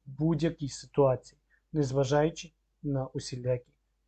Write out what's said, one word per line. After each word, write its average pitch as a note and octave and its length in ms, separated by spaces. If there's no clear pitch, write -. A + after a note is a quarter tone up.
в C3+ 60
будь-якій D3+ 580
ситуації, - 720
незважаючи D3 800
на C3+ 240
усілякі B2+ 640